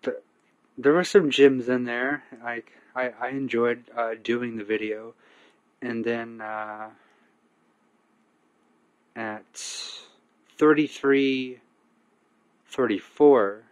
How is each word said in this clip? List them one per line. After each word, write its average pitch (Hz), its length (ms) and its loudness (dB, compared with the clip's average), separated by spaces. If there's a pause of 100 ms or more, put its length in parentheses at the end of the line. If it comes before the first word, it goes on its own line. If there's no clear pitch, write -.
th-, - 140 -6 (600)
there 135 160 2
were 175 120 4
some 170 260 4
gems 131 380 6
in 123 160 0
there. 127 400 -4 (180)
Like, 117 300 -12 (220)
I, 127 260 -4
I 127 80 -6
enjoyed, 120 560 -2 (120)
uh, 113 260 -4
doing 120 340 -4
the 107 80 -10
video, 107 500 -6 (680)
and 117 240 -6
then, 117 360 -6
uh, 107 500 -10 (2250)
at 107 300 -10 (1120)
thirty-three 139 1040 2 (1040)
thirty-four 113 1040 2